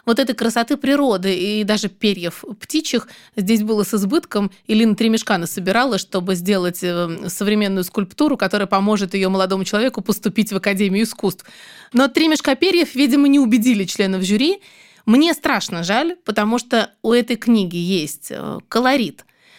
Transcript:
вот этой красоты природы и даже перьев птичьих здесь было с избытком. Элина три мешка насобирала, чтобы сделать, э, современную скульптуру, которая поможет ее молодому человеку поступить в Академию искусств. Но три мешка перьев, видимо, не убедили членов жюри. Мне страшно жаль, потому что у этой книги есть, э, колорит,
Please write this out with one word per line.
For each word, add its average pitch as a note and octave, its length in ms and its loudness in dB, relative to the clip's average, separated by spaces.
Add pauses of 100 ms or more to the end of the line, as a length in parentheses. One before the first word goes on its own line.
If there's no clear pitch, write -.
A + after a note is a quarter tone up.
вот A3+ 140 0
этой B3+ 160 0
красоты A#3 420 -2
природы C4+ 560 0
и G#3 300 -2
даже G#3 260 0
перьев F3+ 560 -4 (140)
птичьих - 480 -4 (300)
здесь G#3+ 260 2
было G#3+ 220 0
с - 100 -4
избытком. G3+ 560 -2 (160)
Элина A3 300 2
три A3+ 120 2
мешка A3 300 0
насобирала, G3 600 -2
чтобы F#3 360 -4
сделать, F3+ 480 -2
э, F3 460 -4
современную G3 560 -2
скульптуру, A#3+ 520 -2
которая G3+ 300 -2
поможет G3 480 0
ее F#3+ 160 0
молодому F#3+ 320 0
человеку G#3+ 400 -2
поступить G#3+ 500 -2
в G3 40 -2
Академию G3+ 480 0
искусств. - 400 -4 (480)
Но C4+ 160 4
три D#4 180 2
мешка D4 300 0
перьев, E4+ 400 0
видимо, C#4+ 320 4
не C#4 100 6
убедили A#3 460 4
членов F#3+ 400 -2
жюри. B3 360 0 (460)
Мне D4 260 6
страшно F#3+ 520 -4
жаль, C#4 400 0
потому G#3+ 340 0
что A3+ 320 -2 (120)
у A3 100 0
этой A#3+ 240 2
книги G#3 400 2
есть, F3 560 -4
э, D3 260 -8 (100)
колорит, B3 560 0 (340)